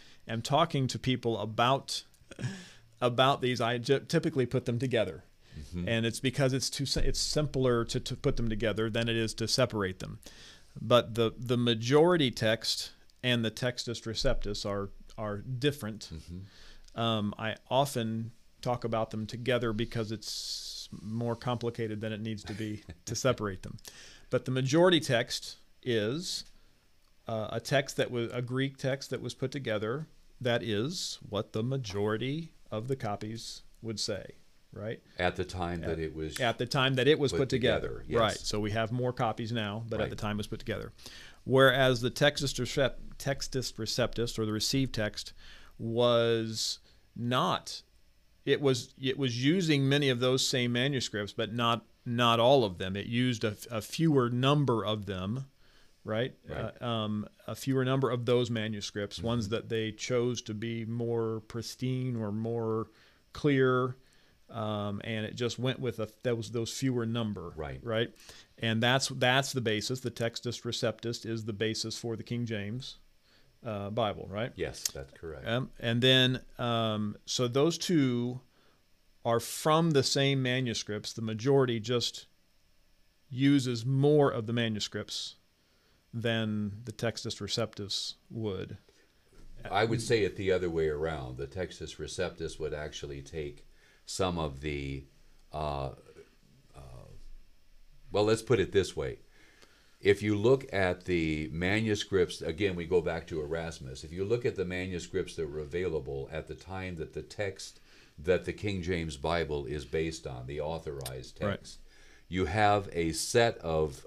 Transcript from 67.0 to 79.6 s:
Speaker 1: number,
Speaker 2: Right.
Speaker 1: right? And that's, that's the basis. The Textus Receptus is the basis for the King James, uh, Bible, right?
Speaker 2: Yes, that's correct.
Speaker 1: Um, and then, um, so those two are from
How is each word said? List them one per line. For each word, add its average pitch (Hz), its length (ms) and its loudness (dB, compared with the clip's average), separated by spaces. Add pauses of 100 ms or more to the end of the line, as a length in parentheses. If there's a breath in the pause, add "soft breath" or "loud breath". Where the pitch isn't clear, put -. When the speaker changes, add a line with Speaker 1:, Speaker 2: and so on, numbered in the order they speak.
Speaker 1:
number, 104 500 -2
Speaker 2:
Right. 71 280 -6
Speaker 1:
right? 117 300 0 (460 loud breath)
And 113 240 2
that's, 127 240 4
that's 131 460 2
the 131 80 0
basis. 110 400 0
The 120 100 -4
Textus 117 500 -4
Receptus 117 640 -4
is 113 200 -4
the 110 80 -6
basis 110 440 -2
for 117 180 -4
the 104 80 -10
King 120 220 -4
James, 110 520 -6 (680 soft breath)
uh, 101 240 -4
Bible, 107 400 -2
right? 104 260 -4
Speaker 2:
Yes, 78 280 -4
that's - 300 -6
correct. 78 340 -10
Speaker 1:
Um, 123 320 0
and 120 220 2
then, 131 380 6 (200)
um, 113 640 -2
so - 220 -2
those 143 320 2
two 123 600 2 (880 soft breath)
are 117 140 4
from 160 520 4